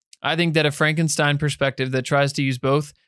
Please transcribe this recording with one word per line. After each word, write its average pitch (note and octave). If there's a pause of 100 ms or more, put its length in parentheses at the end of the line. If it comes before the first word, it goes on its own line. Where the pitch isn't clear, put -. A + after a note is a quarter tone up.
(220)
I D3+
think E3+
that D#3
a D3
Frankenstein D3+
perspective C3+
that C3
tries C#3+
to D3
use C3
both C#3+ (140)